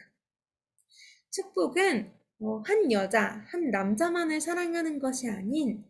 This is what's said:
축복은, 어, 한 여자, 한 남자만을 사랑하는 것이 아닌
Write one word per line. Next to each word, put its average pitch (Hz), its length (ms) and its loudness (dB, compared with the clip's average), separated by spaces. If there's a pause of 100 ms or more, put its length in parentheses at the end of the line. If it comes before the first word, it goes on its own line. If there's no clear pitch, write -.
(1300)
축복은, 349 840 0 (280)
어, 214 240 -4
한 392 280 4
여자, 208 560 2
한 339 220 -2
남자만을 311 720 0
사랑하는 339 580 -2
것이 254 300 -4
아닌 220 600 -2